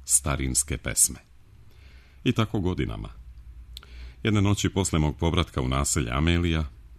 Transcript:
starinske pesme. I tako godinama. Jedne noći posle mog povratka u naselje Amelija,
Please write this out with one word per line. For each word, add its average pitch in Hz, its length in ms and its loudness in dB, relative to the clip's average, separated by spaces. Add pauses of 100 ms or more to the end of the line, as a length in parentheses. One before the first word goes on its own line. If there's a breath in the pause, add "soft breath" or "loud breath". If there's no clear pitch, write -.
starinske 67 720 0
pesme. - 420 -2 (1040 soft breath)
I 131 80 2
tako 110 280 -2
godinama. 64 500 -4 (1120 loud breath)
Jedne 107 180 4
noći 101 280 2
posle 90 300 2
mog 76 180 2
povratka 82 440 0
u 62 60 0
naselje 65 440 0
Amelija, 80 580 2 (300)